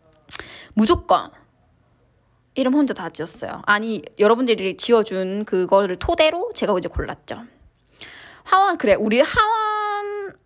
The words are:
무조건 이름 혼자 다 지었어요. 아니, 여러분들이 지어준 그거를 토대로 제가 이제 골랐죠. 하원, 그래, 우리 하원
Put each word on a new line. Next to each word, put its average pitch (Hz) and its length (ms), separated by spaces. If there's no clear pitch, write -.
무조건 - 580
이름 262 200
혼자 277 200
다 175 160
지었어요. - 560
아니, 214 360
여러분들이 208 560
지어준 202 680
그거를 190 520
토대로 339 560
제가 196 240
이제 175 120
골랐죠. - 540
하원, 381 340
그래, 202 160
우리 214 280
하원 415 1120